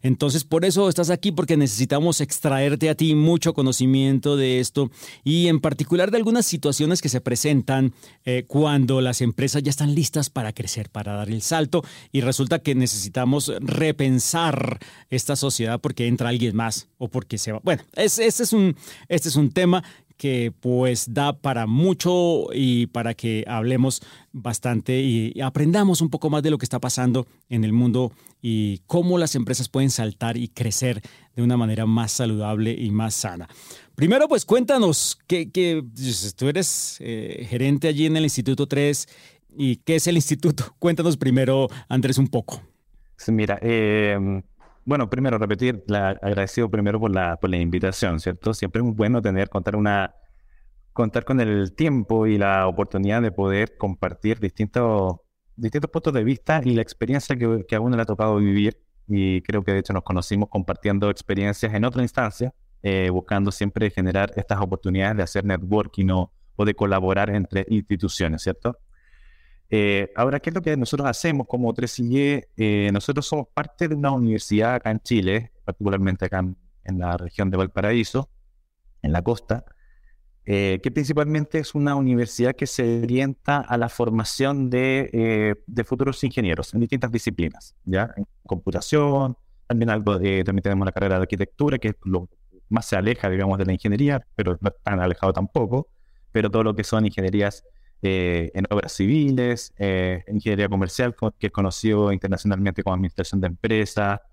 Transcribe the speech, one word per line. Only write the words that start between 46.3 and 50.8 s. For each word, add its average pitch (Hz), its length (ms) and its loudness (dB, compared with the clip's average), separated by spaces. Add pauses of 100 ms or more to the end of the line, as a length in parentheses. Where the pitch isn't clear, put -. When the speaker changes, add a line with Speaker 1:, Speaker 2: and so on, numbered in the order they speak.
Speaker 2:
primero 104 280 0
por 107 120 0
la, 87 260 0
por 92 140 -2
la 90 80 0
invitación, 87 600 0
¿cierto? 92 340 -4
Siempre 101 260 -4
es 117 160 0
bueno 110 240 2
tener, 98 300 0
contar 101 260 -2
una, 101 380 0 (800)